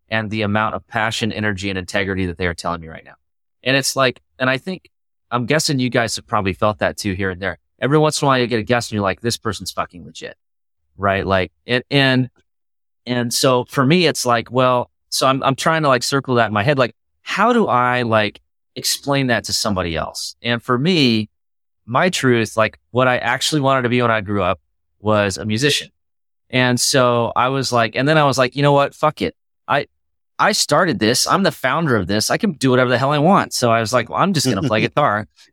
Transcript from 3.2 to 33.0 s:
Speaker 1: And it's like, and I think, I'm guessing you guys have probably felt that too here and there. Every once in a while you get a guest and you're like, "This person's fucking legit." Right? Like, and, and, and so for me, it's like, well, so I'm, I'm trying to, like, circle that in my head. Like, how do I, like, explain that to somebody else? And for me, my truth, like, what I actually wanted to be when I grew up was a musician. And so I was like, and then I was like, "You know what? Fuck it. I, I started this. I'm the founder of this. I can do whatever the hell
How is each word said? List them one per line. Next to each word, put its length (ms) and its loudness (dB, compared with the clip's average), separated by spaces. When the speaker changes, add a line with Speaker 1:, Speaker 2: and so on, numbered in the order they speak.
Speaker 1:
And 140 0
it's 180 -4
like, 260 0
and 100 0
I 80 -2
think, 320 -10
I'm 140 -2
guessing 340 0
you 100 0
guys 280 0
have 100 -16
probably 260 0
felt 260 -2
that 180 -2
too 160 -4
here 160 -4
and 120 -8
there. 180 -6
Every 200 0
once 240 2
in 40 -2
a 20 4
while 120 2
you 80 0
get 120 -2
a 40 -4
guest 260 0
and 60 -6
you're 80 0
like, 160 -2
"This 160 -4
person's 340 -8
fucking 360 -10
legit." 320 -16
Right? 320 0
Like, 240 0
and, 240 -2
and, 380 2
and 280 -4
so 320 2
for 200 0
me, 220 4
it's 180 -2
like, 240 0
well, 400 0
so 180 0
I'm, 160 0
I'm 120 2
trying 260 0
to, 80 2
like, 120 4
circle 340 0
that 120 4
in 60 -4
my 100 2
head. 160 2
Like, 160 0
how 300 0
do 160 4
I, 360 2
like, 360 0
explain 520 -2
that 180 0
to 80 -6
somebody 440 -2
else? 440 -8
And 220 -4
for 140 0
me, 520 2
my 240 0
truth, 460 0
like, 240 0
what 180 2
I 80 0
actually 420 -2
wanted 220 2
to 80 -2
be 120 2
when 80 2
I 120 0
grew 200 -2
up 200 0
was 380 0
a 80 -10
musician. 440 -2
And 300 0
so 560 2
I 140 2
was 240 -2
like, 240 0
and 100 0
then 100 4
I 60 4
was 140 2
like, 180 0
"You 60 -2
know 120 4
what? 220 2
Fuck 260 -2
it. 140 -4
I, 200 0
I 140 2
started 480 0
this. 280 2
I'm 160 2
the 80 2
founder 440 -2
of 120 0
this. 220 -2
I 80 0
can 160 0
do 160 0
whatever 200 4
the 80 2
hell 140 0